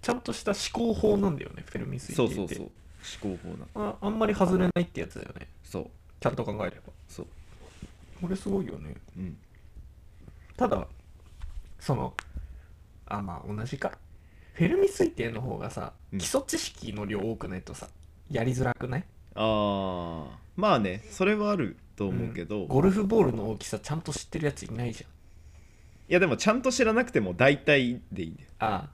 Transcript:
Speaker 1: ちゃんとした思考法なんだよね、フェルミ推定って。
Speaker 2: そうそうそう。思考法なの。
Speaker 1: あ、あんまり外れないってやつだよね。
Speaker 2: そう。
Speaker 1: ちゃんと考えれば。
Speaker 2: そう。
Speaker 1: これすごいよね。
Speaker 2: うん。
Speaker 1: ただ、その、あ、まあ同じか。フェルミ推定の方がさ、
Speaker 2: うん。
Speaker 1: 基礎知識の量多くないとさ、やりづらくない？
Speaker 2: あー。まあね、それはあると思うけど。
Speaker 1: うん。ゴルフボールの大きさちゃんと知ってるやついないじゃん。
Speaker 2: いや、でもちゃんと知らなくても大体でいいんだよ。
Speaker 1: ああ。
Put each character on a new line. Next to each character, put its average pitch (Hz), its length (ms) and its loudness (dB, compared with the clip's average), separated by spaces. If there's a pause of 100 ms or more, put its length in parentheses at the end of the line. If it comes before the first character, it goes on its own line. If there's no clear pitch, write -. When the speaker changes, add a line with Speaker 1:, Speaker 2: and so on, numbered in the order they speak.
Speaker 1:
ち - 80 -2
ゃ 240 40 4
ん 247 80 -2
と - 100 -6
し - 120 -8
た 214 80 0
思 202 80 0 (120)
考 233 220 2
法 208 240 4
な 196 120 4
ん 156 60 0
だ 135 80 -6
よ - 60 -10
ね、 - 160 -14
フ - 80 -18
ェ - 60 -4
ル 117 80 -4
ミ - 120 -4
推 - 80 -14
定 - 60 -6
っ - 20 -2
て。 - 0 -
Speaker 2:
そ 127 100 4
う 107 60 2
そ 101 120 -2
う 87 120 -4
そ - 80 -8
う。 - 80 -12 (560)
思 95 100 -2
考 - 60 -12
法 - 140 -10
な - 260 -8
の。 208 180 -4
Speaker 1:
あ、 202 40 -6
あ 202 40 0
ん 220 100 -2
ま 220 80 4
り 208 80 2
外 185 240 4
れ 185 60 6
な 180 140 4
い 175 40 4
っ - 20 2
て - 160 -8
や - 60 -4
つ - 100 -14
だ - 80 -8
よ - 140 -14
ね。 - 80 -14 (160)
Speaker 2:
そ - 160 -6
う。 - 100 -6 (300)
Speaker 1:
ち - 80 2
ゃ - 20 6
ん 143 60 -4
と 120 100 -2
考 104 60 -4 (140)
え 90 40 -2
れ - 80 -14
ば。 - 160 -20 (140)
Speaker 2:
そ - 160 -12
う。 - 40 -12 (920)
Speaker 1:
こ 175 60 -4
れ 190 80 0
す 190 120 -6
ご 196 140 2
い - 60 -4
よ - 100 -10
ね。 76 180 -10 (220)
Speaker 2:
う 90 40 -8
ん。 85 160 -8 (1160)
Speaker 1:
た - 120 2
だ、 - 200 0 (920)
そ - 160 0
の、 - 180 -2 (960)
あ、 101 140 -4
ま 90 220 -8
あ - 80 -8
同 107 120 -4
じ 135 160 -6
か。 - 180 -4 (560)
フ 160 120 2
ェ - 40 6
ル 349 80 4
ミ 392 100 6
推 359 280 2
定 117 160 -2
の 110 100 -4
方 110 160 -4
が 113 140 -6
さ、 - 220 -8 (200)
Speaker 2:
う - 40 -2
ん。 - 20 0
Speaker 1:
基 175 40 -4
礎 - 220 2
知 330 140 -2
識 - 340 -8
の 104 120 -6
量 104 140 -2
多 113 160 -2
く 104 120 -8
な 92 100 -6
い 90 60 -8
と - 100 -12
さ、 - 160 -14 (400)
や 117 140 0
り 127 80 2
づ 127 120 0
ら 123 120 0
く 127 120 -6
な 127 120 -2
い？ 185 60 -6 (300)
Speaker 2:
あ 104 60 -2
ー。 95 840 2 (280)
ま 202 180 4
あ 135 60 6
ね、 95 300 0
そ - 140 0
れ 202 120 4
は 208 160 2
あ 208 40 2
る 127 220 -2 (180)
と 104 120 -2
思 117 240 -2
う - 20 -10
け 87 100 -6
ど。 98 200 -4
Speaker 1:
う - 20 -4
ん。 - 20 -8
ゴ 131 140 6
ル 190 100 8
フ 202 140 2
ボ 214 160 6
ー 156 60 8
ル 123 60 2
の 110 180 -2
大 - 60 -4
き - 100 -10
さ 107 120 -4
ち - 100 -14
ゃ 143 60 -2
ん 160 60 -4
と 160 100 -6
知 - 120 -6
っ - 40 -14
て - 120 -6
る 156 80 -2
や 143 40 0
つ - 120 -12
い - 100 -10
な 117 120 -4
い 120 80 -2
じ - 120 -12
ゃ - 20 -20
ん。 - 20 -20 (1000)
Speaker 2:
い 156 40 4
や、 175 60 10
で 185 80 6
も 131 80 4
ち - 100 0
ゃ 208 80 8
ん 254 80 2
と 262 80 4
知 254 140 4
ら 220 80 6
な 233 140 4
く - 60 -12
て 127 100 4
も 92 120 0
大 135 260 6
体 127 420 4 (100)
で 98 120 -4
い 80 40 -4
い - 40 -6
ん - 40 -12
だ - 80 -16
よ。 - 60 -20 (100)
Speaker 1:
あ 113 60 0 (220)
あ。 - 60 -14